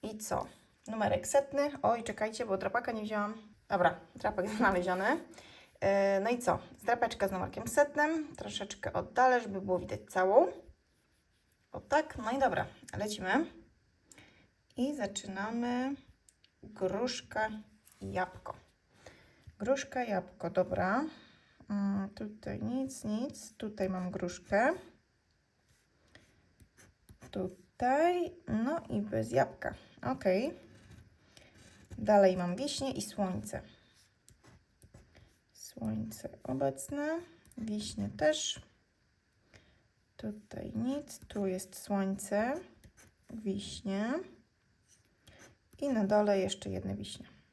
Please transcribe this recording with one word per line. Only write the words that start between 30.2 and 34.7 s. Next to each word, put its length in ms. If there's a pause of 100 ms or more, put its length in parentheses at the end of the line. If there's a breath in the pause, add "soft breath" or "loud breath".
Dalej 380
mam 200
wiśnie 360
i 100
słońce. 600 (1900 soft breath)